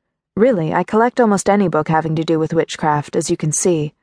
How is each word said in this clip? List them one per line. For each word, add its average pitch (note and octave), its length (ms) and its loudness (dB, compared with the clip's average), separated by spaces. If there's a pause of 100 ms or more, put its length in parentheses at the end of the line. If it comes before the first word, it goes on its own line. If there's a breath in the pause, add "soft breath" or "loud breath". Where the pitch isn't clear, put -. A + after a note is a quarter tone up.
(360)
Really, F#3+ 380 2
I F3 100 0
collect A#3 380 0
almost G#3 280 2
any G3 200 2
book D3+ 180 -2
having D#3+ 280 0
to D#3+ 100 -2
do D#3+ 140 0
with D#3+ 160 -4
witchcraft, D3+ 600 -2
as E3 140 -2
you E3+ 80 -2
can D#3 160 -4
see." D#3 480 -2